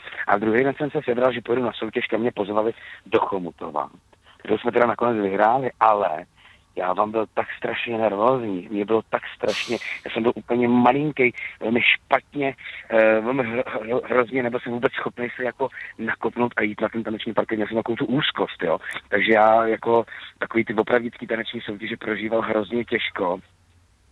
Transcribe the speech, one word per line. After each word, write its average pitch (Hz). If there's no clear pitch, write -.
a 101
druhý 110
den 139
jsem 147
se 156
sebral, 123
že 120
pojedu 123
na 107
soutěž, 113
kam 110
mě 120
pozvali 107
do 101
Chomutova, 80
kterou 104
jsme 120
teda 120
nakonec 117
vyhráli, 107
ale 98
já 92
vám 104
byl 110
tak -
strašně 117
nervózní, 107
mě 104
bylo 110
tak 120
strašně, 110
já -
jsem 113
byl 120
úplně 120
malinkej, 123
velmi 113
špatně, 139
eh, 110
velmi 127
hro-, 117
hro-, 113
hrozně, 123
nebyl 120
jsem 120
vůbec 120
schopný 120
se 127
jako 123
nakopnout 113
a 113
jít 107
na 107
ten 113
taneční 107
parket, 107
měl 107
jsem 113
takovou 113
tu 135
úzkost, 113
jo. 82
Takže 104
já 110
jako 113
takový 113
ty -
opravdický 117
taneční 113
soutěže 107
prožíval 110
hrozně 107
těžko, 95